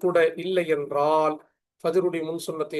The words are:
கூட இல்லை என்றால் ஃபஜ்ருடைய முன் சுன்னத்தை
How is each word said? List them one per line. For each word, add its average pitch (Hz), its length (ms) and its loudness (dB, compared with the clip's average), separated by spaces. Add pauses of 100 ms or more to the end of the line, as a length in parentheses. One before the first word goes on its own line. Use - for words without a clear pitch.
கூட 170 140 2 (260)
இல்லை 180 220 0 (100)
என்றால் 151 600 0 (440)
ஃபஜ்ருடைய 170 480 0
முன் 165 180 -6
சுன்னத்தை 156 340 -6